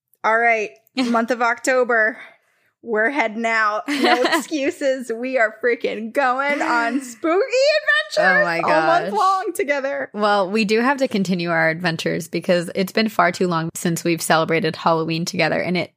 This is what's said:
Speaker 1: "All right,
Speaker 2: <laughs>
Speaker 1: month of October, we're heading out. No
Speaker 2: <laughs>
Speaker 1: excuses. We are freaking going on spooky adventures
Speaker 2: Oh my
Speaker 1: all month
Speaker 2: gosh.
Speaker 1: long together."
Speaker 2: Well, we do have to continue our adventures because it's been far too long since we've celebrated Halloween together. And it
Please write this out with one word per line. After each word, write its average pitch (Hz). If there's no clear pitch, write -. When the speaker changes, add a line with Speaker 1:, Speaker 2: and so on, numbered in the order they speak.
Speaker 1:
"All 220
right, 226
Speaker 2:
<laughs> -
Speaker 1:
month 233
of 240
October, 233
we're 226
heading 233
out. 220
No 294
Speaker 2:
<laughs> 349
Speaker 1:
excuses. 269
We 254
are 220
freaking 220
going 277
on 233
spooky 339
adventures 480
Speaker 2:
Oh 587
my 330
Speaker 1:
all 311
month 349
Speaker 2:
gosh. 415
Speaker 1:
long 381
together." 277
Speaker 2:
Well, 202
we 220
do 214
have 262
to 269
continue 180
our 160
adventures 165
because 175
it's 185
been 220
far 180
too 185
long 165
since 170
we've 170
celebrated 160
Halloween 165
together. 160
And 180
it -